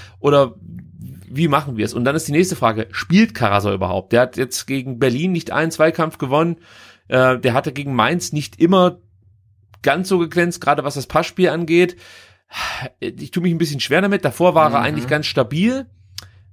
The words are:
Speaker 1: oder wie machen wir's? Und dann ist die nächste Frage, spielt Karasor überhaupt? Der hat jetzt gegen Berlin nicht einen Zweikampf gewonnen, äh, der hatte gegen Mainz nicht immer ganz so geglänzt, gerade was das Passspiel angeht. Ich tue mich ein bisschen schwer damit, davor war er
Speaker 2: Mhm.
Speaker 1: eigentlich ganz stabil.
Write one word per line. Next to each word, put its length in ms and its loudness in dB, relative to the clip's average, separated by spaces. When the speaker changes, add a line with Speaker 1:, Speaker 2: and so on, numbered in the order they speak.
Speaker 1:
oder 400 2
wie 880 -8
machen 300 0
wir's? 180 -2
Und 100 -2
dann 100 2
ist 120 -4
die 40 -6
nächste 240 2
Frage, 360 -2
spielt 420 0
Karasor 400 0
überhaupt? 380 -4
Der 100 4
hat 160 -2
jetzt 300 -6
gegen 320 -6
Berlin 320 0
nicht 200 -6
einen 200 -2
Zweikampf 480 0
gewonnen, 380 0
äh, 320 4
der 140 2
hatte 180 0
gegen 240 -6
Mainz 380 0
nicht 280 -6
immer 380 4
ganz 280 0
so 100 2
geglänzt, 420 -2
gerade 220 0
was 120 -4
das 120 -6
Passspiel 420 0
angeht. 460 2
Ich 320 -10
tue 100 -2
mich 100 2
ein 60 -2
bisschen 220 -2
schwer 220 0
damit, 240 0
davor 280 2
war 180 6
er 100 2
Speaker 2:
Mhm. 40 -2
Speaker 1:
eigentlich 220 -4
ganz 180 0
stabil. 600 0